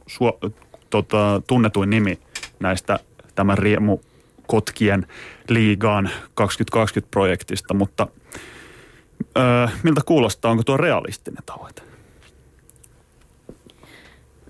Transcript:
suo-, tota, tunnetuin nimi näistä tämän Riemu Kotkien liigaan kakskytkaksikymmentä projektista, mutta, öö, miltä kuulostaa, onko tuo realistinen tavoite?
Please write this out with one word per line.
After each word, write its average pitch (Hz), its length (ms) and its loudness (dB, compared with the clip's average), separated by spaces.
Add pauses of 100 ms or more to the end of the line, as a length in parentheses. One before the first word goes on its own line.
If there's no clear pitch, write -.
suo-, - 340 -2 (500)
tota, 104 560 0
tunnetuin 104 440 2
nimi 104 280 0 (420)
näistä 92 380 -2 (360)
tämän 98 240 2
Riemu 104 400 2 (480)
Kotkien 101 600 0 (420)
liigaan 107 640 2 (240)
kakskytkaksikymmentä 107 760 -2
projektista, - 640 -2
mutta, 98 320 -2 (1300)
öö, 123 320 4 (140)
miltä 156 240 2
kuulostaa, 117 440 2
onko 113 120 2
tuo 135 140 0
realistinen - 720 -2
tavoite? - 360 -18 (2750)